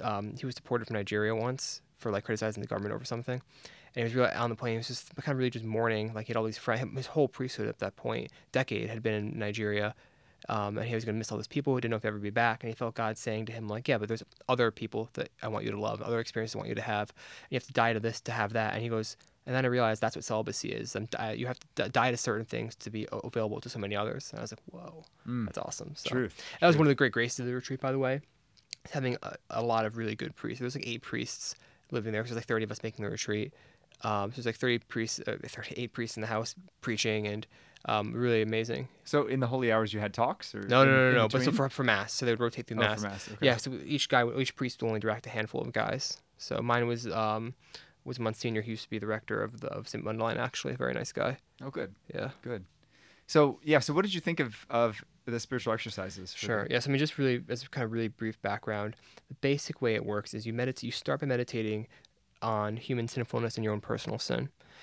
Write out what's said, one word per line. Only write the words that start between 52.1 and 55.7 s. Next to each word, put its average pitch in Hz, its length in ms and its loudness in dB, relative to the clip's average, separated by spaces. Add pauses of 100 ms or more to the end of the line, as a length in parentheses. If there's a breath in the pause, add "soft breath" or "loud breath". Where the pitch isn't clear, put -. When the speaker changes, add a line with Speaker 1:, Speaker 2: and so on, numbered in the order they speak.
Speaker 1:
Yeah. - 180 -4 (120)
Speaker 2:
Good. 110 220 -8 (640 soft breath)
So, 147 340 6
yeah, 151 160 6
so 139 160 2
what 180 80 6
did 196 120 -2
you 170 60 -2
think 170 200 0
of, 117 280 -4
of 117 360 2 (220)
the 117 120 -2
spiritual 120 340 -2